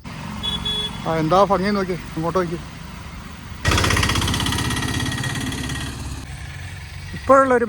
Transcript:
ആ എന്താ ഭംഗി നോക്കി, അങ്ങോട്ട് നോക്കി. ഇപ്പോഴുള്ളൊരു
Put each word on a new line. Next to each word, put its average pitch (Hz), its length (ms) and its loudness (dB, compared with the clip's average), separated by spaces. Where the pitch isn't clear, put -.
ആ 160 140 2
എന്താ 160 160 4
ഭംഗി 190 260 2
നോക്കി, 185 200 0
അങ്ങോട്ട് 165 240 0
നോക്കി. 170 200 -2
ഇപ്പോഴുള്ളൊരു 254 520 6